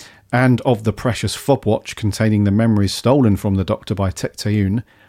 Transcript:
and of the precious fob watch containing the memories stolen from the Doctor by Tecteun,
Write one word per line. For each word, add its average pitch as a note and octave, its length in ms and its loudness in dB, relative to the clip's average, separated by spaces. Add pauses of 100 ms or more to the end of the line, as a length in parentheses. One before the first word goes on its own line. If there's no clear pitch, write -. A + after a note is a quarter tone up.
(320)
and B2+ 300 2
of A2 240 0
the A2 80 0
precious - 420 -4
fob - 300 -2
watch - 300 -2
containing G#2+ 500 0
the G2+ 60 2
memories G#2 420 2
stolen A#2+ 420 2
from G2 200 -2
the F#2+ 100 0
Doctor - 300 -4
by F#2+ 160 -2
Tecteun, G#2 720 -2 (260)